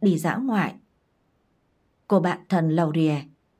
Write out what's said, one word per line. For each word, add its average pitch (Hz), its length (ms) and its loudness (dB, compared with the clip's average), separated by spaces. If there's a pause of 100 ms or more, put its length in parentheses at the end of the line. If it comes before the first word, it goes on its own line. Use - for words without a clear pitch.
đi 185 180 2
dã 165 180 -4
ngoại. 220 380 -4 (1300)
Cô 196 120 4
bạn 175 180 -2 (100)
thân 165 220 0
Laurier, 156 520 0 (380)